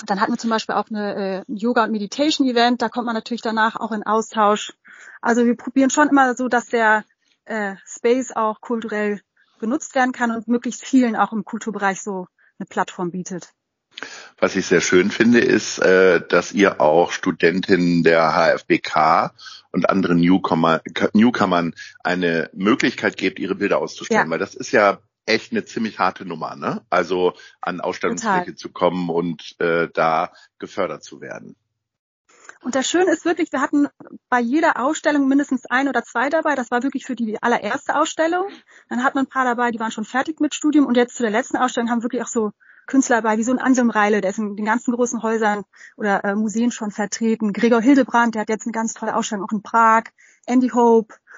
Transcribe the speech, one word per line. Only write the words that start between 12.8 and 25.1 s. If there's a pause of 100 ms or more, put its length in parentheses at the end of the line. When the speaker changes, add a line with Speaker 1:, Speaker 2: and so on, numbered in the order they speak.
Speaker 1:
bietet. (880)
Speaker 2:
Was
ich
sehr
schön
finde,
ist,
äh,
dass
ihr
auch
Studentinnen
der
H
F
B
K (400)
und
anderen
Newcomer-, (320)
Newcomern (300)
eine
Möglichkeit
gebt,
ihre
Bilder
auszustellen,
Speaker 1:
Ja.
Speaker 2:
weil
das
ist
ja (260)